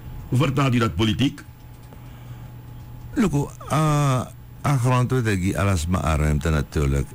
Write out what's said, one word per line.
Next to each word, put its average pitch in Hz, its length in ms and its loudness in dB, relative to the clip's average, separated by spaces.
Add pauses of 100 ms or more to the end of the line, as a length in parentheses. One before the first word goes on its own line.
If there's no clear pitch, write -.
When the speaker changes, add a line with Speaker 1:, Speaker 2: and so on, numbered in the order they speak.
(300)
Speaker 1:
Hoe 127 80 2
vertaalt 135 360 4
u 123 40 4
dat 113 180 2
politiek? 113 480 2 (1700)
Speaker 2:
Look, 160 380 2 (160)
ah, 147 540 2 (400)
aan 139 180 2
grond 123 300 4
toe 127 120 2
dat 107 140 2
die 92 240 0
alles 92 280 2
maar 90 140 0
aan 78 180 2
ruimte 76 300 2
natuurlijk. 69 640 0